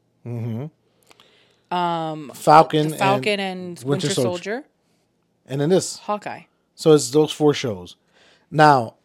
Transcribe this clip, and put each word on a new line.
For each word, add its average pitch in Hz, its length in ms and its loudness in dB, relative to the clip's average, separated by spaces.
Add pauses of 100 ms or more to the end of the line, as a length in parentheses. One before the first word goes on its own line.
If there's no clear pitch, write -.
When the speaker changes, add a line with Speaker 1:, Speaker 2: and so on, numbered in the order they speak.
(260)
Speaker 1:
Mm-hmm. - 1500 -14
Speaker 2:
Um, 160 600 -6
Speaker 1:
Falcon 156 540 4
Speaker 2:
the 156 80 -8
Falcon 202 440 -2
Speaker 1:
and 185 200 -8 (180)
Speaker 2:
and - 0 -
Speaker 1:
Winter 123 100 -10
Speaker 2:
Winter 143 220 -2
Speaker 1:
Soldier. 143 220 -2
Speaker 2:
Soldier. 196 320 -8 (840)
Speaker 1:
And 139 140 -6
then 143 80 0
this. - 300 0
Speaker 2:
Hawkeye. 175 440 -10 (320)
Speaker 1:
So - 180 4
it's 131 180 4
those 151 220 2
four 151 220 0
shows. 92 420 -10 (540)
Now, 143 440 4 (100)